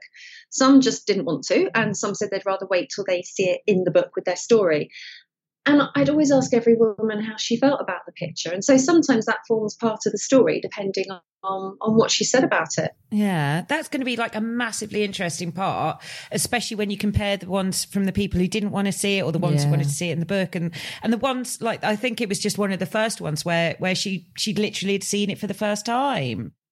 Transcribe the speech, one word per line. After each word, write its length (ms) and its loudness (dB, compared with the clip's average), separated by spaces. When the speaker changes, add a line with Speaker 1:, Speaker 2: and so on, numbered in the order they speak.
Speaker 1:
Some 300 8
just 260 2
didn't 180 2
want 200 -4
to, 280 2
and 240 0
some 200 -4
said 160 -4
they'd 120 -4
rather 240 -2
wait 260 0
till 120 -6
they 160 0
see 260 -4
it 200 0
in 160 4
the 80 2
book 240 4
with 80 -4
their 120 -2
story. 540 2
And 160 6
I'd 140 4
always 240 4
ask 220 4
every 220 6
woman 460 0
how 140 -8
she 220 -2
felt 240 2
about 240 -6
the 60 -16
picture. 380 -8
And 140 -6
so 140 8
sometimes 480 4
that 200 -2
forms 320 0
part 280 -2
of 60 0
the 60 -4
story, 440 4
depending 420 -4
on, 400 -6
on 120 0
what 160 4
she 140 0
said 180 2
about 360 -2
it. 140 -4
Speaker 2:
Yeah, 580 0
that's 200 -2
gonna 180 -4
be, 100 -2
like, 180 -4
a 60 -4
massively 640 -4
interesting 480 -4
part, 500 -4
especially 460 -2
when 100 -2
you 80 -4
compare 400 0
the 140 -10
ones 340 -2
from 220 -2
the 60 -2
people 280 -2
who 80 2
didn't 220 -4
wanna 220 -2
see 260 -2
it 60 -2
or 80 -2
the 60 -2
ones 240 2
who 40 2
Speaker 3:
Yeah. 60 2
Speaker 2:
wanted 160 2
to 60 -4
see 140 -4
it 40 -2
in 80 -2
the 60 -4
book. 280 -2
And, 180 -4
and 100 0
the 60 0
ones, 420 -4
like, 240 -2
I 120 0
think 260 -4
it 80 -2
was 80 -2
just 180 -2
one 160 -2
of 60 -2
the 80 -4
first 340 -2
ones 240 -4
where, 340 0
where 160 -2
she, 320 -4
she'd 200 -2
literally 360 -2
had 100 -4
seen 240 0
it 100 -6
for 100 -6
the 60 -6
first 300 -4
time. 680 -2